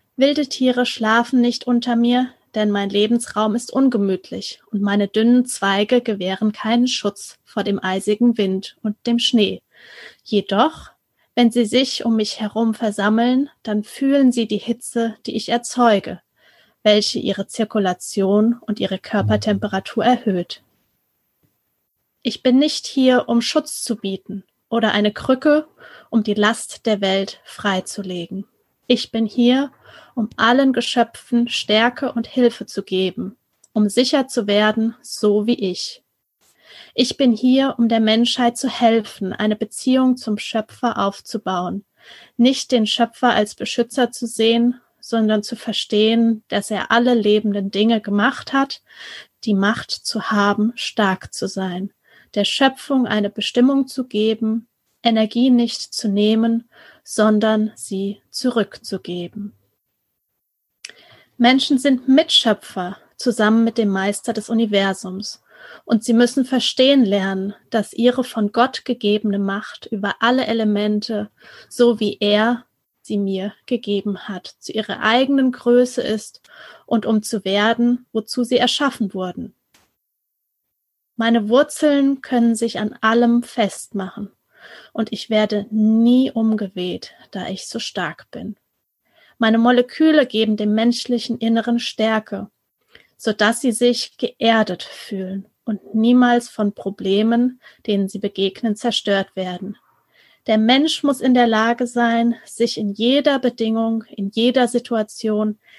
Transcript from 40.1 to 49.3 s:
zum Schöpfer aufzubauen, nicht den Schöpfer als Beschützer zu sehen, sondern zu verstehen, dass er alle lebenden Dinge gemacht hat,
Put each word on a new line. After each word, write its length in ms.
zum 220
Schöpfer 600
aufzubauen, 840
nicht 340
den 160
Schöpfer 480
als 220
Beschützer 560
zu 140
sehen, 540
sondern 420
zu 140
verstehen, 920
dass 240
er 220
alle 220
lebenden 580
Dinge 280
gemacht 520
hat, 300